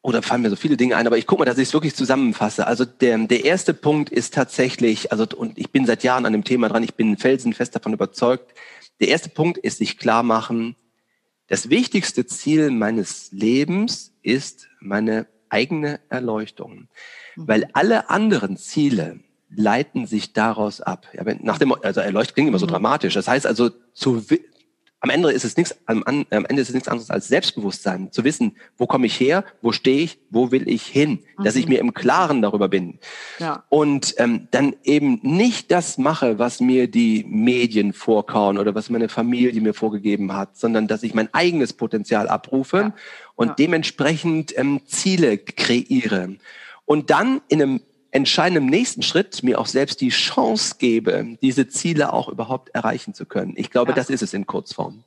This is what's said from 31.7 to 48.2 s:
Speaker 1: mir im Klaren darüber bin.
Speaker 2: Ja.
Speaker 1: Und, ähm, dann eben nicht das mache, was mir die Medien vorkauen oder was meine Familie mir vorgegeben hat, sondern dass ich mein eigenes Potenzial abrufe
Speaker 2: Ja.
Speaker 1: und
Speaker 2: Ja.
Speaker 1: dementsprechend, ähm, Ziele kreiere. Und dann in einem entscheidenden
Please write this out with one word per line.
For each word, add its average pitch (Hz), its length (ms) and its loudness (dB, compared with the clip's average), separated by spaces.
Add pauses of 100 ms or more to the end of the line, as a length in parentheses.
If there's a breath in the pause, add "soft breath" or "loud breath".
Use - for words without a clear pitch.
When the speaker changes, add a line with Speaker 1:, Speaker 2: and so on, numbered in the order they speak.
Speaker 1:
mir 123 60 4
im 120 140 0
Klaren 147 480 2
darüber 101 280 2
bin. 90 280 -2 (400 loud breath)
Speaker 2:
Ja. 160 320 -8
Speaker 1:
Und, 147 480 2
ähm, 120 320 0
dann 131 340 2
eben 143 380 2
nicht 190 480 2
das 170 300 0
mache, 131 400 2
was 120 200 -2
mir 127 280 4
die 110 400 2
Medien 110 640 2
vorkauen 104 640 2
oder 101 160 0
was 107 160 -6
meine 117 180 0
Familie 120 540 0
mir 107 140 2
vorgegeben 104 600 -2
hat, 98 220 -8
sondern 110 300 0
dass 110 160 -2
ich 113 100 -6
mein 110 200 0
eigenes 165 400 0
Potenzial 107 540 -2
abrufe 135 500 -2
Speaker 2:
Ja. 214 160 0 (420 loud breath)
Speaker 1:
und 120 140 0
Speaker 2:
Ja. - 100 -6
Speaker 1:
dementsprechend, 160 960 0
ähm, 139 300 0
Ziele 170 500 2
kreiere. 107 1000 -2 (500 loud breath)
Und 147 260 2
dann 240 360 2
in 156 140 2
einem 135 180 2 (320)
entscheidenden 151 560 2